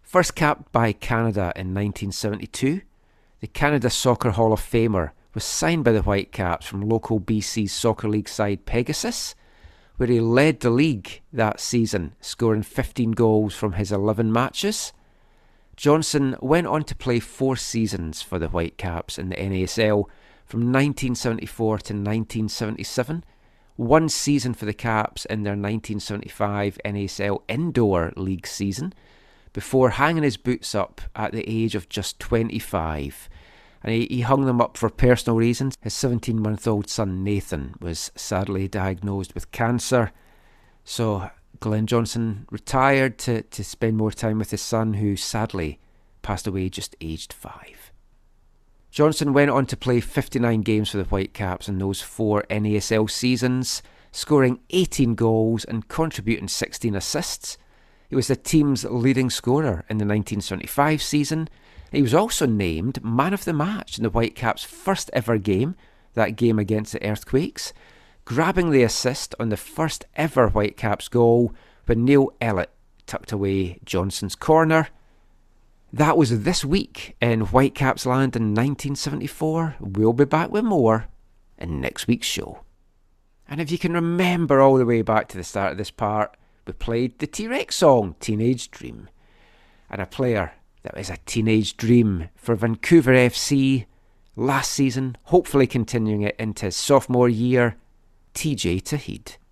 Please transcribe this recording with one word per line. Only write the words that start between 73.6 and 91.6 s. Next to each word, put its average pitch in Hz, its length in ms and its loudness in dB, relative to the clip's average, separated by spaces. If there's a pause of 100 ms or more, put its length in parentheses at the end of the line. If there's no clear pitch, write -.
Johnson's 95 500 -2
corner. 160 540 4 (1040)
That 151 240 4
was 117 260 4
this 175 220 0
week - 560 -4
in 117 220 2
Whitecaps 131 640 2
land 127 280 2
in 110 200 0
nineteen 139 420 -2
seventy-four. 156 840 -4
We'll 107 360 2
be 139 100 6
back 156 260 0
with 214 140 0
more 117 420 4 (520)
in 80 220 -6
next - 280 -4
week's 120 180 0
show. - 380 -8 (800)
And 143 140 -8
if 156 100 -4
you 175 80 -2
can 170 140 -2
remember 170 680 2
all 135 180 8
the 127 80 4
way 117 160 2
back 107 260 0
to - 80 -14
the 90 80 -8
start 98 260 -2
of 85 80 -8
this 104 140 -6
part, 107 440 -2 (300)
we - 60 -12
played 117 480 -4
the 151 80 -6
T-Rex - 480 -6
song, 120 420 6
Teenage 113 540 -2
Dream. 113 360 -16 (800)
And 101 140 -8
a 90 40 -6
player 113 480 -2 (280)
that - 160 -12
was 98 100 -10
a 87 160 -8
teenage 110 540 2